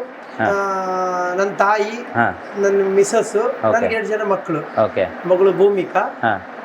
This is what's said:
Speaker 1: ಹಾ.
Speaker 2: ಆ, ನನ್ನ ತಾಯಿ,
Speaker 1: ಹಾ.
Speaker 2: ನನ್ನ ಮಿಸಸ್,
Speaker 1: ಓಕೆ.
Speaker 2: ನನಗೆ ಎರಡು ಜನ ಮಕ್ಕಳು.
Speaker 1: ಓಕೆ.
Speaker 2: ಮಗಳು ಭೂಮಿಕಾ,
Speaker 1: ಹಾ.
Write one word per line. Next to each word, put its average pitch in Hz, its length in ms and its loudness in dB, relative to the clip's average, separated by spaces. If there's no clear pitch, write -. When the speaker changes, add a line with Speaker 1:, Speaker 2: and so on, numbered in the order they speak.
Speaker 1:
ಹಾ. 220 80 0
Speaker 2:
ಆ, 185 880 -2
ನನ್ನ 196 220 -2
ತಾಯಿ, 214 580 0
Speaker 1:
ಹಾ. 113 440 0
Speaker 2:
ನನ್ನ 196 260 2
ಮಿಸಸ್, 196 520 2
Speaker 1:
ಓಕೆ. 226 440 2
Speaker 2:
ನನಗೆ 226 160 0
ಎರಡು 214 120 -4
ಜನ 214 140 -2
ಮಕ್ಕಳು. 185 380 0
Speaker 1:
ಓಕೆ. 107 680 -2
Speaker 2:
ಮಗಳು 185 260 4
ಭೂಮಿಕಾ, 190 460 2
Speaker 1:
ಹಾ. 110 480 -2